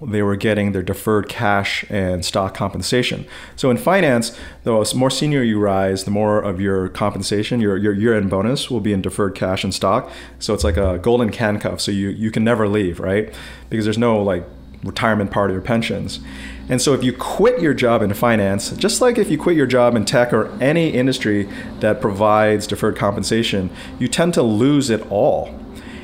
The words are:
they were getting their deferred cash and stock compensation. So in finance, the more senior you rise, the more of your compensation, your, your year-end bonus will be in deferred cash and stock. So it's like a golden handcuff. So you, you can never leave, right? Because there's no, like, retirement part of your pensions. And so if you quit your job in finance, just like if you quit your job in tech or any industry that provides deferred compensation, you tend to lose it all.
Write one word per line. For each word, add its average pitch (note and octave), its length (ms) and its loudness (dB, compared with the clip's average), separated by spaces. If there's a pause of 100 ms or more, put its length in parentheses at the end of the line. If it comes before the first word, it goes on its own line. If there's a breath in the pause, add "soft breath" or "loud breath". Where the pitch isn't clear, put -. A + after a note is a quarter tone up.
they G#2 220 -2
were G2+ 140 0
getting G2+ 340 0
their F#2+ 100 -2
deferred G2 460 0
cash G2+ 600 -2
and F#2 340 -2
stock F#2+ 300 -2
compensation. G2 720 -2 (320 loud breath)
So C3+ 120 0
in A#2 60 4
finance, D3 560 2 (320 loud breath)
the A2 320 2
more C3 140 2
senior C#3+ 340 0
you A2 160 2
rise, F#2+ 460 0
the G#2 60 -2
more G#2+ 280 2
of G2 220 -4
your F#2+ 260 0
compensation, G#2 720 -2
your, G#2 160 2
your G#2 160 2
year-end G#2 380 2
bonus G#2+ 420 -2
will A#2 80 -2
be G#2 140 0
in G2 80 0
deferred F#2+ 340 -2
cash F#2+ 300 -2
and F#2+ 80 -2
stock. G#2 360 0 (300 loud breath)
So - 140 -2
it's G2+ 100 -2
like G#2 140 2
a F#2 220 0
golden A#2 340 2
handcuff. G#2 480 -2
So G#2 100 -2
you, G2 200 -2
you G#2+ 200 -4
can A2+ 140 0
never A2 200 2
leave, G2 360 0
right? F#2+ 320 -2 (360 loud breath)
Because A2 140 -2
there's G#2+ 140 0
no, A2+ 260 2
like, F2+ 220 0 (400)
retirement G#2 460 0
part G2+ 180 0
of F#2+ 40 -2
your F#2 100 -4
pensions. A2+ 580 -4 (480 loud breath)
And B2+ 120 0
so C#3+ 120 2
if B2+ 100 0
you B2+ 80 2
quit - 480 2
your D3+ 140 2
job A#2 280 4
in G2+ 120 2
finance, G#2 640 2
just G#3+ 240 0
like B3 160 4
if G3+ 120 2
you D3+ 80 0
quit E3+ 200 2
your C3+ 100 4
job A#2+ 300 4
in G#2 80 2
tech B2 260 2
or A2 180 2 (120)
any D#3 300 2
industry A2 580 0 (320 loud breath)
that G#2+ 180 2
provides G#2+ 680 4
deferred G#2 280 -2
compensation, G#2 760 0 (300 loud breath)
you B2+ 80 -2
tend E3+ 280 0
to B2 80 4
lose B2 460 2
it G#2+ 220 0
all. G2+ 420 0 (500 loud breath)